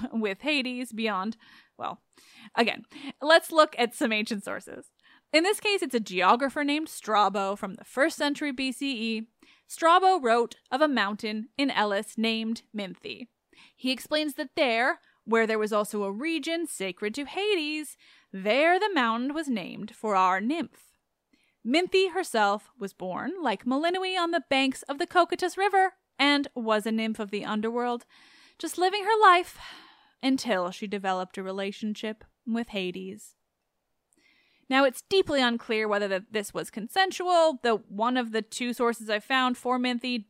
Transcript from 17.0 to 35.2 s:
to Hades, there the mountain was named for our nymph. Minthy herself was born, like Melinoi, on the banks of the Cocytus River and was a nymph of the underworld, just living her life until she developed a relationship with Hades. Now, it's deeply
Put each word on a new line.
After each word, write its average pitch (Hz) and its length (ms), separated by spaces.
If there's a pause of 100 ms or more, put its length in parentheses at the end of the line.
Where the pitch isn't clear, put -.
to 285 100
Hades, 311 720 (360)
there 254 460
the 415 140
mountain 247 420
was 311 140
named 214 460
for 214 220
our 185 240
nymph. 277 460 (800)
Minthy 359 460
herself 214 640
was 196 140
born, 185 400 (100)
like 220 220
Melinoi, 359 520
on 339 140
the 339 180
banks 269 360
of 277 140
the 339 80
Cocytus 349 500
River 381 380 (220)
and 285 380
was 220 320
a 226 60
nymph 220 260
of 208 140
the 208 120
underworld, 240 600 (500)
just - 220
living 370 260
her 427 160
life 370 380 (640)
until 233 480
she 202 160
developed 190 500
a 196 60
relationship 202 840 (220)
with 233 220
Hades. 190 640 (1300)
Now, 262 160
it's 262 180
deeply 320 400